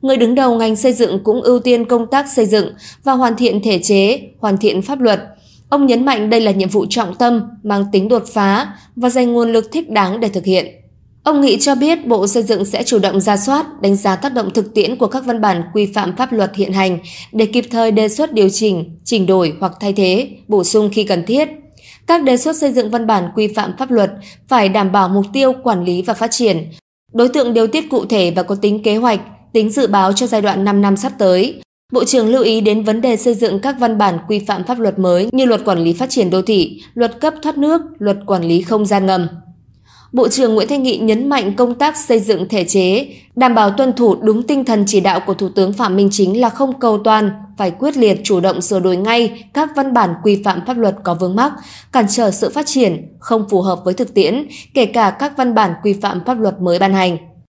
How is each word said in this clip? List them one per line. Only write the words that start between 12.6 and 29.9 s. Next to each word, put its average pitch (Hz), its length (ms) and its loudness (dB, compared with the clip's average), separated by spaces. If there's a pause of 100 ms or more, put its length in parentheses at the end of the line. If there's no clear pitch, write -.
sẽ 202 180 -4
chủ 233 160 0
động 196 200 0
rà 202 180 2
soát, 277 440 -2
đánh 202 140 2
giá 196 200 0
tác - 180 -6
động 220 200 -2
thực 214 200 -2
tiễn 214 220 0
của 247 120 -2
các 262 180 -6
văn 233 160 -2
bản 185 220 0 (100)
quy 208 120 2
phạm 196 300 -4
pháp 247 180 -4
luật 202 220 -2
hiện 190 180 -2
hành 190 260 0 (320)
để 220 140 2
kịp 240 260 -2
thời 226 200 2
đề 214 180 2
xuất 294 240 -2
điều 202 160 4
chỉnh, 196 540 -2
chỉnh 202 220 -2
đổi 175 340 2
hoặc 185 200 -4
thay 202 140 -4
thế, 196 360 0 (180)
bổ 202 160 2
sung 208 300 0
khi 214 100 0
cần 180 220 -2
thiết. 294 240 0 (580)
Các 330 160 2
đề 254 140 4
xuất 311 180 -2
xây 285 180 0
dựng 220 160 0
văn 226 180 -4
bản 190 280 0
quy 214 120 0
phạm 202 300 -4
pháp 262 140 -4
luật 202 200 2 (360)
phải 220 220 2
đảm 190 220 0
bảo 190 180 2
mục 196 240 2
tiêu 262 200 2 (100)
quản 202 200 -2
lý 180 180 -2
và 214 120 -4
phát 226 180 -4
triển, 185 320 0 (500)
đối 240 160 4
tượng 247 240 0
điều 226 140 4
tiết 311 220 -4
cụ 254 160 -2
thể 190 300 0
và 185 80 0
có 202 120 -4
tính 208 280 -2
kế 214 120 2
hoạch, 226 240 0 (340)
tính 220 160 2
dự 233 180 0
báo 196 260 2